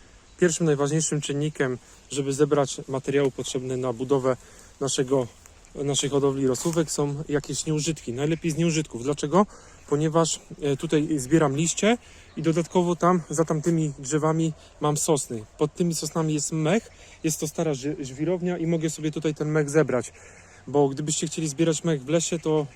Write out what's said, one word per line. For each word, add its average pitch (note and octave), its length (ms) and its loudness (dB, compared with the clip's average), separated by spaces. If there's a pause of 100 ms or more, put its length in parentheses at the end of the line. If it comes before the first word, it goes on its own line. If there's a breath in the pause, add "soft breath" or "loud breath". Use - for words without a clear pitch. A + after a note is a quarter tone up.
(400 soft breath)
Pierwszym F3 260 2
najważniejszym D3 540 0
czynnikiem, C#3+ 580 -4 (320 loud breath)
żeby C#3 220 -2
zebrać C#3+ 560 2
materiały C3+ 420 0
potrzebne B2+ 460 -6
na B2+ 160 -2
budowę B2+ 440 0 (440 loud breath)
naszego, C3 460 0 (480)
naszej C#3 360 -2
hodowli C#3 360 2
rosówek, D#3+ 440 0
są C#3+ 380 -2
jakieś C#3+ 380 -4
nieużytki. D3+ 460 -2
Najlepiej D#3 380 -2
z C#3 60 -4
nieużytków. D#3 460 0
Dlaczego? D3 440 2 (420 loud breath)
Ponieważ, D#3 520 2 (220)
e, C#3+ 140 0
tutaj D#3 420 0
zbieram C#3 380 2
liście G3 420 2 (380 loud breath)
i D#3+ 60 -6
dodatkowo E3+ 540 2
tam, F3+ 340 4
za D#3 140 2
tamtymi D#3+ 540 0
drzewami D#3 540 0 (280 loud breath)
mam D3 160 2
sosny. B2+ 480 0 (140)
Pod D3+ 160 0
tymi F3 200 0
sosnami D#3 400 -2
jest C#3+ 180 -2
mech, D#3+ 380 0 (340 loud breath)
jest D#3 160 -2
to D3+ 80 -4
stara D#3+ 260 -2
ży-, C3+ 300 -6
żwirownia E3+ 540 -2
i E3 80 -2
mogę E3 240 0
sobie D3+ 200 -4
tutaj D#3 240 -2
ten D3+ 140 -4
mech D3+ 220 0
zebrać. B2+ 420 2 (540 loud breath)
Bo C#3 220 4
gdybyście D3+ 380 -2
chcieli D#3+ 220 -4
zbierać D#3 360 0
mech D3 200 0
w C3 40 -12
lesie, E3 300 0
to D#3 380 0